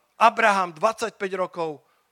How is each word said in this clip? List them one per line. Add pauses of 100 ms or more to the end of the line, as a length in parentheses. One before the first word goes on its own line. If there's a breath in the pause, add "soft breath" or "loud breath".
(180)
Abraham
dvadsaťpäť
rokov (260)